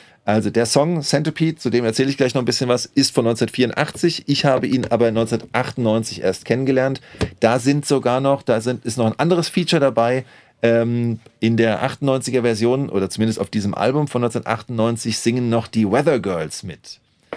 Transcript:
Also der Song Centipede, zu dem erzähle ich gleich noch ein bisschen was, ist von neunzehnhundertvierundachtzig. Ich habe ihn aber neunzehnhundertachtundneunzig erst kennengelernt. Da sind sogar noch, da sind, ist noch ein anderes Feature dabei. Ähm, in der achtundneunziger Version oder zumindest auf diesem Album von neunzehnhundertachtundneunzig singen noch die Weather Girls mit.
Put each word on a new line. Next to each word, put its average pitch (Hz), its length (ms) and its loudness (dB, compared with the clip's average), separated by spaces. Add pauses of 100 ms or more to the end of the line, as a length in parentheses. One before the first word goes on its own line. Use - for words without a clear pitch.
(240)
Also 104 260 2
der 113 160 0
Song 151 360 2
Centipede, 156 560 0
zu - 100 -4
dem 120 160 2
erzähle 123 260 0
ich 135 60 -4
gleich 127 180 0
noch 131 80 0
ein - 20 -2
bisschen 123 240 -2
was, 120 180 0
ist - 260 0
von 123 120 0
neunzehnhundertvierundachtzig. 123 1040 -2
Ich 143 160 0
habe 131 240 2
ihn 123 200 0
aber 117 220 2
neunzehnhundertachtundneunzig 113 1120 -2
erst 95 220 -2
kennengelernt. 131 560 0 (400)
Da 117 180 4
sind 143 280 2
sogar 127 340 2
noch, 139 220 0
da 113 180 0
sind, 120 240 -4
ist 120 140 -6
noch 117 80 2
ein 110 120 -2
anderes 170 300 0
Feature 170 320 0
dabei. 123 440 2 (400)
Ähm, 117 540 2 (220)
in 113 160 2
der 110 260 2
achtundneunziger 131 600 -2
Version 120 460 0
oder 95 220 -2
zumindest 110 300 -2
auf 95 100 -4
diesem 101 240 -2
Album 139 320 0
von 127 140 -2
neunzehnhundertachtundneunzig 117 1000 -2
singen 120 320 0
noch 117 160 0
die 110 240 0
Weather 135 300 2
Girls 85 420 -6
mit. - 380 -16 (360)